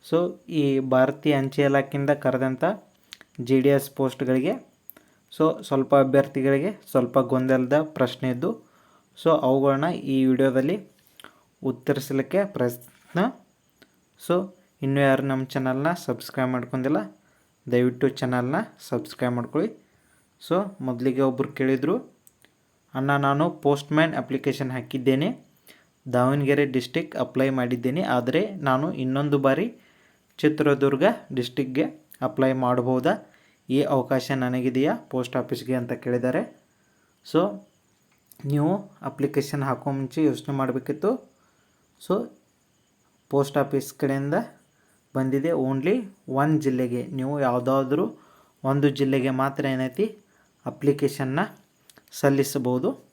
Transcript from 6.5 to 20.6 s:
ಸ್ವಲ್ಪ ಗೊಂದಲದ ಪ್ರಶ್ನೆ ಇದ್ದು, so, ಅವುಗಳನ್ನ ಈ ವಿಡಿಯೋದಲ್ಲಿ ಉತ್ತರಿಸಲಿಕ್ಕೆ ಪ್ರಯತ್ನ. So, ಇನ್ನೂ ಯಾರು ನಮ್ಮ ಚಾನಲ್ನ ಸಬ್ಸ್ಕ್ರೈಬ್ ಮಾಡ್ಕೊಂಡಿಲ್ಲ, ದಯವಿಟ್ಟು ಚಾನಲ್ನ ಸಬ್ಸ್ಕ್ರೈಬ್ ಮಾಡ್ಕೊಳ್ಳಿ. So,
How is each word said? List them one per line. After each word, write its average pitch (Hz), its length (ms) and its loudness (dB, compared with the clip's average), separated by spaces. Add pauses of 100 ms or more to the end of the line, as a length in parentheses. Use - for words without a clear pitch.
ಸ್ವಲ್ಪ 123 280 2
ಗೊಂದಲದ 131 600 2
ಪ್ರಶ್ನೆ 131 480 -2
ಇದ್ದು, 135 340 -4 (600)
so, 160 180 4
ಅವುಗಳನ್ನ 135 440 2
ಈ 135 400 0
ವಿಡಿಯೋದಲ್ಲಿ 135 600 2 (760)
ಉತ್ತರಿಸಲಿಕ್ಕೆ 135 800 -2
ಪ್ರಯತ್ನ. - 760 -6 (1080)
So, 185 260 -2 (280)
ಇನ್ನೂ 139 200 0
ಯಾರು 135 220 4
ನಮ್ಮ 135 220 -2
ಚಾನಲ್ನ 131 480 -2
ಸಬ್ಸ್ಕ್ರೈಬ್ 127 580 -4
ಮಾಡ್ಕೊಂಡಿಲ್ಲ, 127 460 -2 (760)
ದಯವಿಟ್ಟು 123 380 2
ಚಾನಲ್ನ 127 460 -2 (240)
ಸಬ್ಸ್ಕ್ರೈಬ್ 123 560 -4
ಮಾಡ್ಕೊಳ್ಳಿ. 151 520 -4 (600)
So, 190 340 -2